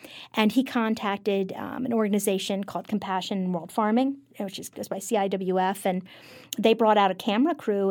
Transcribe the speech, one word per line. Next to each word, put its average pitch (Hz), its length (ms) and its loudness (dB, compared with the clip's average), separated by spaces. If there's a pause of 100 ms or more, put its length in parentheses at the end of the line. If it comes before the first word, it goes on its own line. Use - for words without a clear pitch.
(340)
And 220 180 4
he 262 100 4
contacted, 202 920 -2
um, - 280 -8
an 240 80 -4
organization 202 680 0
called 190 240 -8
Compassion 190 560 -2
in 185 100 0
World 170 200 -6
Farming, 240 460 2 (200)
which 196 220 -8
is, - 80 -12
goes - 180 -10
by - 140 -8
C - 160 -2
I 196 100 2
W 190 320 -2
F, 185 260 0
and 185 200 0 (540)
they 220 160 6
brought 220 220 4
out 202 140 6
a 185 60 -4
camera 247 400 2
crew, 196 340 0